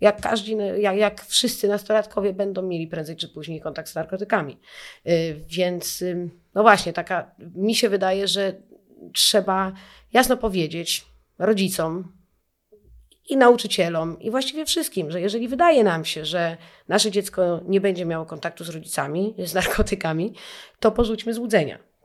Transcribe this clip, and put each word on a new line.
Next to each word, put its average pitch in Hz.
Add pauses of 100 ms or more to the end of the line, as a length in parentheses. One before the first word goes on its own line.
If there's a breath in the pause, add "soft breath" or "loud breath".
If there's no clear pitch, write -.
jak 208
każdy, 208
jak, 196
jak 202
wszyscy -
nastolatkowie 208
będą 190
mieli 175
prędzej 160
czy 160
później 156
kontakt 160
z -
narkotykami. 165 (460 loud breath)
Y, 165
więc, 180
ym, 175 (240)
no 202
właśnie, 202
taka, 170 (200)
mi 208
się 226
wydaje, 196
że 196 (580)
trzeba 190 (400 loud breath)
jasno 254
powiedzieć 170 (320)
rodzicom 185 (1160)
i 277
nauczycielom 190
i 220
właściwie 269
wszystkim, 190
że 175
jeżeli 220
wydaje 269
nam 165
się, 156
że 170 (320 loud breath)
nasze 208
dziecko 185
nie 190
będzie 185
miało 165
kontaktu 165
z 165
rodzicami, 160
z 175
narkotykami, 185 (460 loud breath)
to 214
porzućmy 226
złudzenia. 202 (260)